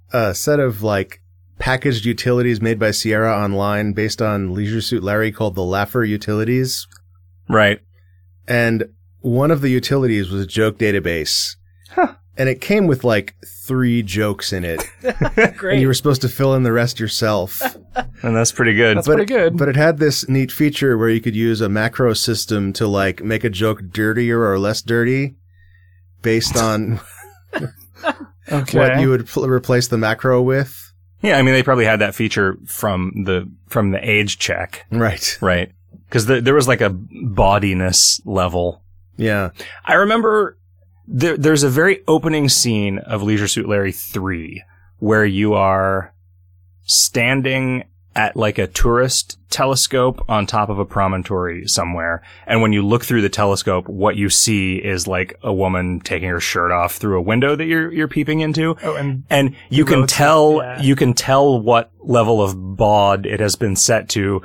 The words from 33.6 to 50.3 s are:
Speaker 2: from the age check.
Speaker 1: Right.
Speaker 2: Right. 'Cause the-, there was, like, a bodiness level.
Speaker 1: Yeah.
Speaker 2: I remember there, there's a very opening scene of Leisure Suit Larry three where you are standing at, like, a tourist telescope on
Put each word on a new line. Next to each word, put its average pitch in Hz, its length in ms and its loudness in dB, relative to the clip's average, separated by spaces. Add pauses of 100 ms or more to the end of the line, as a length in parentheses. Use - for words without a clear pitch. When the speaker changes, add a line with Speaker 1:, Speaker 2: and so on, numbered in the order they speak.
Speaker 2:
from 104 240 0
the 95 80 -2 (100)
age 104 300 0
check. - 520 -6
Speaker 1:
Right. 110 500 -2
Speaker 2:
Right. 90 300 0 (420)
'Cause 110 140 2
the-, 131 140 4
there 131 120 2
was, 139 140 4
like, 117 120 2
a 104 100 2
bodiness 98 1300 0
level. 87 580 -2 (360)
Speaker 1:
Yeah. 101 320 -2 (340)
Speaker 2:
I - 120 0
remember 214 600 0 (500)
there, 143 280 0
there's 147 280 4
a 139 60 4
very 170 380 2
opening 156 400 2
scene 104 520 0
of 107 240 -6
Leisure 104 260 0
Suit - 180 -4
Larry 98 240 0
three 92 720 -8 (360)
where 107 260 2
you 104 300 2
are 95 580 0 (720)
standing 131 960 0 (320)
at, 107 220 0
like, 107 220 0
a 92 80 -2
tourist - 720 0 (100)
telescope 131 800 0
on 104 160 0